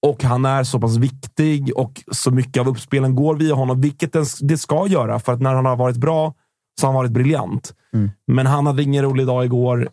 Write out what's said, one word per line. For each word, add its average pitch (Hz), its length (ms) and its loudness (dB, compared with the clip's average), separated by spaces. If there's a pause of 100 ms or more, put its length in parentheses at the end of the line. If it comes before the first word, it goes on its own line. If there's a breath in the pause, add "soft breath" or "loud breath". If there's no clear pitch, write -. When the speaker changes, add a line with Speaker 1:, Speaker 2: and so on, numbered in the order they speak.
Speaker 1:
Och 147 160 0
han 127 220 2
är 135 180 0
så 127 160 -2
pass 113 180 0
viktig 139 760 -2
och - 260 -6 (100)
så - 200 -2
mycket 127 300 0
av 123 80 0
uppspelen 131 460 -2
går 151 200 0
via 151 180 0
honom, 131 280 0
vilket 147 320 -2
den 160 100 2
s-, - 180 -6
det 147 160 2
ska 160 300 -2
göra, 117 320 0
för 123 140 -2
att 123 80 -2
när 131 120 2
han 131 120 2
har 127 100 2
varit 123 220 0
bra 156 360 0 (460)
så 143 80 2
har 135 60 2
han - 80 0
varit 123 100 -2
briljant. 123 640 -2 (200)
Speaker 2:
Mm. 101 180 0 (160)
Speaker 1:
Men 131 180 2
han 143 220 2
hade 143 160 0
ingen 139 200 2
rolig 131 240 0
dag 127 180 0
igår. 123 480 0